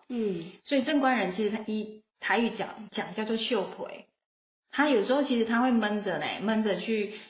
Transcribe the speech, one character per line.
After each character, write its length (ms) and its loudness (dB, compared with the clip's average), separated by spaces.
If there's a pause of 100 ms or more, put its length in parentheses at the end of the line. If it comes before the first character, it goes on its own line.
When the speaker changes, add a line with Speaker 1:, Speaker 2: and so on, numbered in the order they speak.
Speaker 1:
嗯。 440 -4 (120)
Speaker 2:
所 120 0
以 60 4
正 180 2
官 160 4
人 180 0
其 100 0
实 100 0
他 120 -4
一， 360 -4 (160)
台 200 2
语 120 2
讲， 400 -8
讲 240 -8
叫 100 -4
做 120 -2
秀 280 0
婆。 260 -10 (800)
他 180 2
有 160 4
时 80 2
候 100 4
其 160 2
实 60 4
他 160 2
会 100 4
闷 320 2
着 160 -2
嘞， 220 -4
闷 240 2
着 160 2
去， 340 -2 (160)